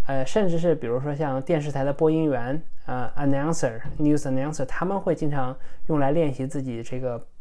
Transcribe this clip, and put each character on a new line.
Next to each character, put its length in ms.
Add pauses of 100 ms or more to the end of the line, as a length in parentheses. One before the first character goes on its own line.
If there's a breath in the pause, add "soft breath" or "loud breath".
呃， 180
甚 240
至 100
是 160
比 120
如 140
说 140
像 280
电 180
视 100
台 140
的 80
播 180
音 140
员， 360 (260)
呃， 300
announcer，news 1080
announcer， 420
他 220
们 120
会 160
经 160
常 260 (320 soft breath)
用 100
来 140
练 200
习 140
自 160
己 200
这 160
个 240 (180)